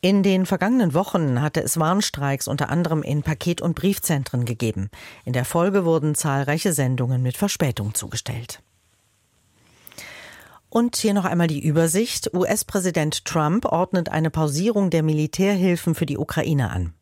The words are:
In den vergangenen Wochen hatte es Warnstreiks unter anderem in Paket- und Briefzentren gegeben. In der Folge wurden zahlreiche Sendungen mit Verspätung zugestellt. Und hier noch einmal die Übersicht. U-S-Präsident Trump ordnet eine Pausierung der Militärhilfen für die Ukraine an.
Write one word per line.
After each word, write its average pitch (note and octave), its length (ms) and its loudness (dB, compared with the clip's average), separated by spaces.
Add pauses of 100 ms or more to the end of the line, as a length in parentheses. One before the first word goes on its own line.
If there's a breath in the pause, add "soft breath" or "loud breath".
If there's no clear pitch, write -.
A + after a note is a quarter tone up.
In G3 220 4
den F#3+ 240 4
vergangenen G3 480 2
Wochen D#3+ 440 0
hatte D3+ 220 -2
es - 180 -2
Warnstreiks D3+ 680 0
unter C#3 220 -2
anderem D#3+ 340 0
in D3 180 -2
Paket- - 400 -2
und E3+ 140 0
Briefzentren C#3 720 -2
gegeben. A2+ 440 -4 (340 loud breath)
In B2 100 -4
der B2+ 120 0
Folge F#3 400 0
wurden D#3 300 2
zahlreiche C#3+ 580 0
Sendungen B2+ 480 0
mit B2+ 160 -2
Verspätung B2 560 -2
zugestellt. - 720 -8 (2000 loud breath)
Und A#3+ 280 0
hier G#3 160 2
noch G3+ 100 2
einmal E3+ 240 2
die D3+ 180 -2
Übersicht. E3 680 0
U-S-Präsident F3+ 920 0
Trump E3 420 0
ordnet F3 440 2
eine D#3+ 200 0
Pausierung F3 600 0
der E3 120 2
Militärhilfen E3+ 960 2
für E3+ 100 -2
die D3 120 -4
Ukraine C#3 520 0
an. E2+ 320 -4